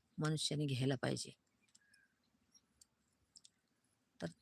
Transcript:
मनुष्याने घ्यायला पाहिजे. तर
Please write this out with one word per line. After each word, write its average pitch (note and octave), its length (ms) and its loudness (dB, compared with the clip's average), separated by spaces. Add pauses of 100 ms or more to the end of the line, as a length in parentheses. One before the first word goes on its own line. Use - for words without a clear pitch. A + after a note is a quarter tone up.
(180)
मनुष्याने D3+ 480 2
घ्यायला C3+ 300 2
पाहिजे. B2+ 360 -2 (3000)
तर E3+ 60 -2 (140)